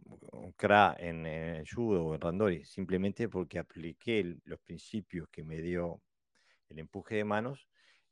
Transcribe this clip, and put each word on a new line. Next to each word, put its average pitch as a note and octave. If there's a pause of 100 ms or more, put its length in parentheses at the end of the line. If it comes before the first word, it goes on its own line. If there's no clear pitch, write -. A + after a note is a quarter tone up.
(320)
un -
cra G2+
en, E2
en D#2+
el D#2
judo G#2
o D#2
en D#2
randori, F2
simplemente F#2+
porque F2+
apliqué E2+
el, F2
los D#2+
principios E2+
que D#2
me D#2
dio F2 (680)
el D#2
empuje F#2
de G#2
manos A2 (440)